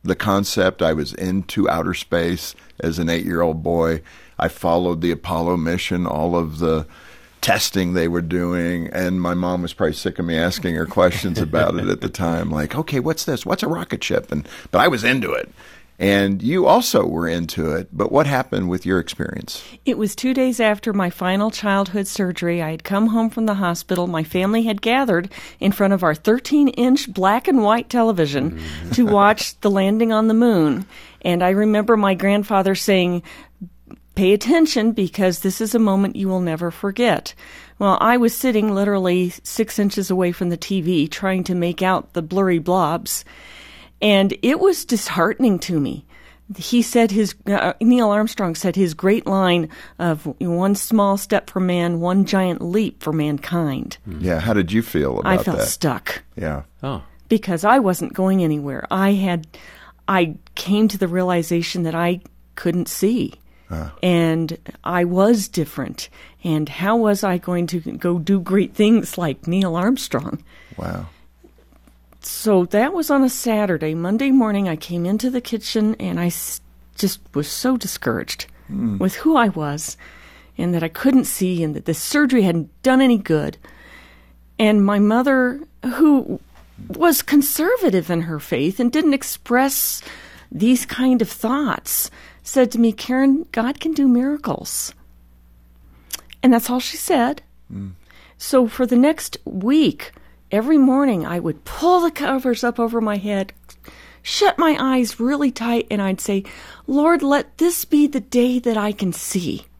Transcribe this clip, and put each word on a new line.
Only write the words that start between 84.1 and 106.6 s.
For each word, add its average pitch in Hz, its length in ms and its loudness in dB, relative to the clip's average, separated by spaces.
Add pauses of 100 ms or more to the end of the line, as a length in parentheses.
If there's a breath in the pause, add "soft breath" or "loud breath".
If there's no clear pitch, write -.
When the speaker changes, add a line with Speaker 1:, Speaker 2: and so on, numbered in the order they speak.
Speaker 2:
And 214 260 4
my 202 140 2
mother, 254 600 2 (340)
who 294 440 4 (500)
was 311 320 2
conservative 294 880 2
in 170 120 0
her 165 180 -6
faith 160 400 -2
and 240 120 2
didn't 302 220 2
express - 880 -2 (500 loud breath)
these 226 340 2
kind 254 360 0
of 202 80 0
thoughts, - 800 -4 (320 loud breath)
said 254 280 2
to 226 80 -2
me, 226 120 4
"Karen, 269 600 0
God 240 280 -4
can 320 140 -4
do 285 140 2
miracles." 254 840 -2 (1500 loud breath)
And 247 120 6
that's 233 160 2
all 247 100 -2
she - 180 -8
said. 262 440 0 (300)
Speaker 1:
Mm. 98 200 -10 (460 soft breath)
Speaker 2:
So 254 300 2
for 254 180 -2
the 247 100 0
next 294 500 2
week, 233 640 0 (400 soft breath)
every 247 280 2
morning 254 460 4
I 175 140 -4
would 160 260 -6
pull 359 360 2
the 339 100 0
covers 262 520 -2
up 240 160 -2
over 233 200 0
my 208 180 -2
head, 196 360 -4 (720 loud breath)
shut - 340 2
my 320 220 4
eyes 262 400 0
really 277 320 0
tight, 233 400 -2
and 202 100 -2
I'd 190 180 -2
say, 196 240 -2 (440 loud breath)